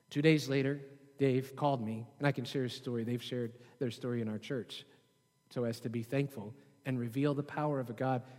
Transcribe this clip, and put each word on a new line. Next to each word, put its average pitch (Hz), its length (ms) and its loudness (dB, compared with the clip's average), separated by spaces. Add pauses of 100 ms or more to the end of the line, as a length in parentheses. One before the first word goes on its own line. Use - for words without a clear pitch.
(120)
Two 143 100 0
days 151 260 8
later, 135 320 2 (380)
Dave 131 380 4
called 139 280 2
me, 113 220 -4 (140)
and 143 80 2
I 139 40 6
can 120 140 -4
share 139 160 -2
his 123 120 -2
story. 120 300 -4
They've 120 200 -2
shared 120 300 -4 (260)
their 127 100 0
story 120 320 -4
in 110 80 -2
our 107 80 -4
church - 480 -8 (640)
so 123 140 -2
as 113 160 -2
to 120 100 -6
be 117 140 -2
thankful 127 500 -2 (320)
and 127 140 0
reveal 135 340 0
the 139 80 -2
power 147 380 -2
of 123 100 -4
a 117 40 -8
God 127 280 0 (180)